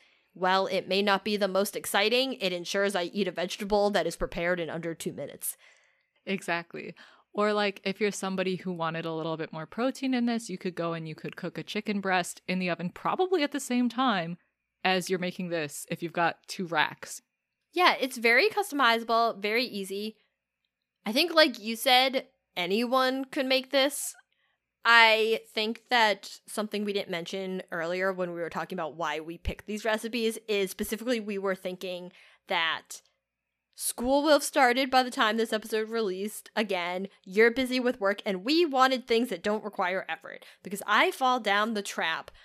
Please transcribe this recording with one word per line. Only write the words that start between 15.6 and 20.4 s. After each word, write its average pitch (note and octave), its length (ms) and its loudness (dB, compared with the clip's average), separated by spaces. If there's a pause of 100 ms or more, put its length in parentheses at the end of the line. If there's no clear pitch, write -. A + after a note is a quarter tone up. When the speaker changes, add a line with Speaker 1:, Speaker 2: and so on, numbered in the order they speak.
Speaker 2:
if E3+ 140 -6
you've E3 100 -8
got E3+ 240 2 (100)
two - 180 -6
racks. - 560 -2 (500)
Speaker 1:
Yeah, E4 280 6
it's B3+ 180 -4
very A#3+ 320 6
customizable, A#3 920 2
very A3 240 0
easy. G3+ 500 -6 (880)